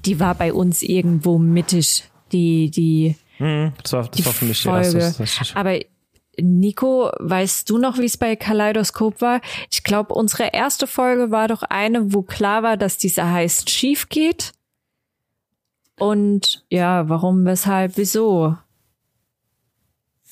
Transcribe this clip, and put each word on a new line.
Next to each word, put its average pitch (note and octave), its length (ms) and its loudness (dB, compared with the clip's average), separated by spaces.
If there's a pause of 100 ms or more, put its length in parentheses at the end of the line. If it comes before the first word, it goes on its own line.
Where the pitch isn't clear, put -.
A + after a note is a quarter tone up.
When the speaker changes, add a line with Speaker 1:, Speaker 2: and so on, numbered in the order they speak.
Speaker 1:
die E3+ 120 0
war F3+ 160 2
bei E3+ 180 -2
uns F3+ 300 0
irgendwo E3+ 560 2
mittig, E3+ 720 0 (220)
die, E3 380 2
die D#3+ 440 2 (240)
Speaker 2:
Mhm, D3+ 420 -2
das - 120 -8
war, B2+ 100 0
das A2+ 80 -8
Speaker 1:
die F3 160 -2
Speaker 2:
war B2 60 0
für A#2+ 140 -4
mich A2 160 -2
die - 60 -2
Speaker 1:
Folge. F3+ 160 2 (140)
Speaker 2:
erste, - 0 -
das E3+ 220 0
ist - 200 -4
richtig. - 160 -6
Speaker 1:
Aber F#3+ 220 0 (640)
Nico, G3+ 800 2
weißt F#3 500 -2
du A3 80 2
noch, B3+ 200 0
wie A#3+ 80 0
es - 100 -4
bei A3+ 180 0
Kaleidoskop G#3+ 880 -2
war? A#3+ 200 0 (300)
Ich - 140 -4
glaub, G#3 260 -2
unsere A3 380 -2
erste C4+ 400 -2
Folge B3 420 0
war A3 160 0
doch A3+ 160 -2
eine, G#3+ 500 0
wo G3+ 100 0
klar G#3 420 -2
war, A3+ 120 2
dass G3 220 -2
dieser F3 320 0
Heist F3 400 0
schief - 380 0
geht. E4 440 -2 (1500)
Und G3+ 680 2
ja, F3 380 2
warum, F3+ 360 2
weshalb, F#3 520 0
wieso? G3 600 2 (1800)